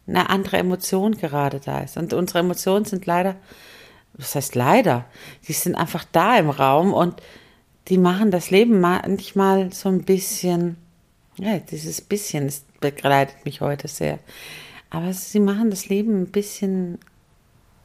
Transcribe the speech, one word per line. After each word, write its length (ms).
eine 240
andere 280
Emotion 580
gerade 420
da 220
ist. 160
Und 160
unsere 260
Emotionen 460
sind 220
leider, 280
was 220
heißt 180
leider? 500
Die 40
sind 220
einfach 300
da 340
im 100
Raum 440
und 280
die 100
machen 320
das 200
Leben 300
manchmal 920
so 160
ein 160
bisschen, 720
ja, 220
dieses 420
bisschen, 460
es 180
begleitet 640
mich 160
heute 280
sehr. 320
Aber 220
sie 280
machen 300
das 180
Leben 340
ein 80
bisschen, 680